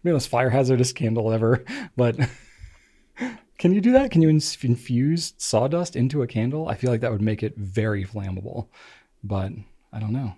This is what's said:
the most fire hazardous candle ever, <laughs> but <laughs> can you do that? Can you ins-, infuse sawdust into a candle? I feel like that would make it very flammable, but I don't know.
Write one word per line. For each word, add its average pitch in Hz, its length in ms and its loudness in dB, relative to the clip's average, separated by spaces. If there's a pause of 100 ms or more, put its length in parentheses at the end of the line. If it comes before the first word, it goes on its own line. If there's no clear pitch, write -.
the 175 80 2
most 131 160 0
fire 127 200 2
hazardous 127 440 2
candle 113 380 0
ever, 113 320 2 (160)
<laughs> 208 180 -14
but 117 200 2
<laughs> - 1400 -8
can 180 160 4
you 208 80 2
do 240 120 4
that? 269 180 4
Can 165 100 6
you 160 80 6
ins-, 156 340 2
infuse 127 760 0
sawdust 156 580 -2
into 135 280 0
a - 40 -2
candle? 139 400 -4
I - 80 -4
feel 127 160 -2
like 117 100 0
that 117 100 -2
would 104 100 -2
make 107 220 0
it 107 140 -4
very 104 480 -2
flammable, 98 640 -8 (560)
but 98 280 -4 (420)
I 110 60 -8
don't 107 140 -2
know. 120 240 -4